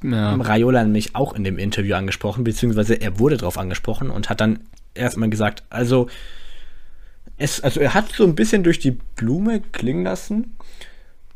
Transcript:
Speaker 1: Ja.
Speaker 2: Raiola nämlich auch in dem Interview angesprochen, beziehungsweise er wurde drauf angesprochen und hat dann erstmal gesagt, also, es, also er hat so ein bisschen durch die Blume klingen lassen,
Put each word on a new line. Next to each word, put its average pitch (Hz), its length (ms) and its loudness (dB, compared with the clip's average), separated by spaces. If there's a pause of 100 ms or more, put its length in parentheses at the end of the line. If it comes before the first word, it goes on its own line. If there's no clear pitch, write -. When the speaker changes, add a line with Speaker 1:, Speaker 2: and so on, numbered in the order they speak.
Speaker 1:
Ja. 107 340 0
Speaker 2:
Raiola 117 480 4
nämlich 107 300 2
auch 135 200 -2
in 104 100 -4
dem 95 140 -2
Interview 98 380 0
angesprochen, 101 480 -2
beziehungsweise 110 500 2
er 98 240 0
wurde 135 180 6
drauf 87 220 -4
angesprochen 95 500 -2
und - 220 -2
hat 107 100 -2
dann 110 200 2 (340)
erstmal 120 340 0
gesagt, 107 400 0
also, 123 400 2 (1300)
es, - 240 -2
also 143 200 0
er 143 120 4
hat 214 200 0
so - 120 4
ein 170 100 6
bisschen 214 280 4
durch 170 160 4
die 131 140 2
Blume 185 680 -2
klingen 175 440 -2
lassen, 208 520 -4 (800)